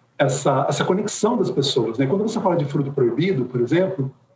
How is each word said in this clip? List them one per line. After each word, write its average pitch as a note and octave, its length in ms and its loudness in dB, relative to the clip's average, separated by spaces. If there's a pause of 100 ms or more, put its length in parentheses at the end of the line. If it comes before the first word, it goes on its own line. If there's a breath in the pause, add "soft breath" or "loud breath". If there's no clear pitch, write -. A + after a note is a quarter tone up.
(180)
essa, C3+ 500 0
essa D3+ 160 0
conexão G#3 520 0
das F#3+ 140 0
pessoas, A#2 480 0
né? C3+ 80 2
Quando G3 160 0
você G#3+ 180 -2
fala F3+ 160 2
de D3+ 80 0
Fruto C#3 260 -2
Proibido, C3+ 540 0
por B2 160 -4
exemplo, D#3 500 0 (260)